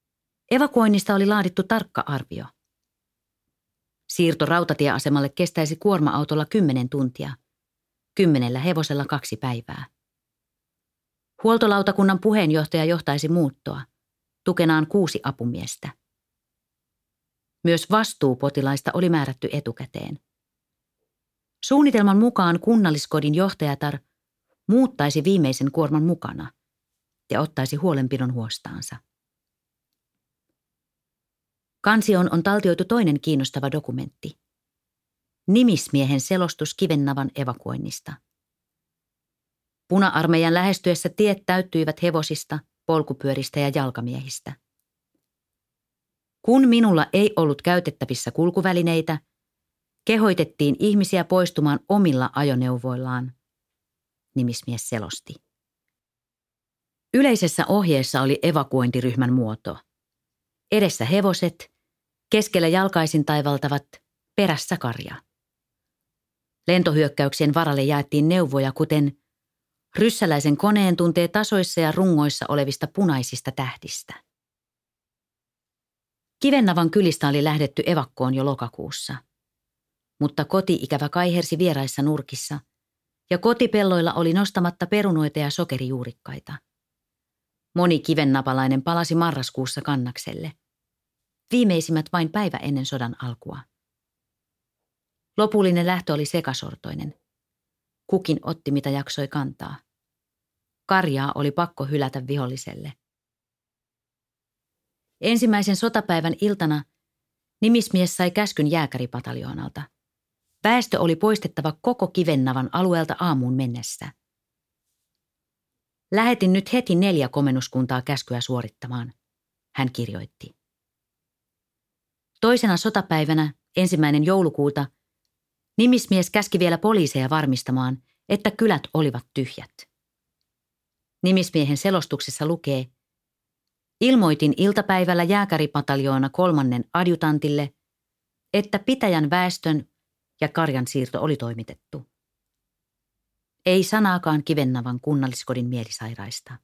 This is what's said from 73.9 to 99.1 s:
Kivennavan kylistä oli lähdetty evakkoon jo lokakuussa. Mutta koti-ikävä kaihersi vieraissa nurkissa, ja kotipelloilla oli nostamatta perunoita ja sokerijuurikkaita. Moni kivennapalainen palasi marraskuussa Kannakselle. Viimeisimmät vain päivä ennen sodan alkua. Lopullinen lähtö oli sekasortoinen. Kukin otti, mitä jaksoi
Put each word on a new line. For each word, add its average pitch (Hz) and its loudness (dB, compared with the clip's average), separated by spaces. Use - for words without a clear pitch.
Kivennavan 190 4
kylistä 170 2
oli 143 2
lähdetty 151 0
evakkoon 135 -2
jo 135 -2
lokakuussa. 131 -8
Mutta 147 -2
koti-ikävä 156 -2
kaihersi 175 0
vieraissa 143 -2
nurkissa, 147 -4
ja 175 0
kotipelloilla 202 2
oli 165 0
nostamatta 180 -2
perunoita 170 0
ja 147 -2
sokerijuurikkaita. 131 -8
Moni 175 2
kivennapalainen 135 0
palasi 170 -2
marraskuussa 139 -4
Kannakselle. 135 -6
Viimeisimmät 165 2
vain 165 -2
päivä 196 -2
ennen 139 -4
sodan 123 -6
alkua. 123 -12
Lopullinen 196 2
lähtö 180 -2
oli 147 -2
sekasortoinen. 151 -8
Kukin 185 0
otti, 156 -6
mitä 139 0
jaksoi 139 -6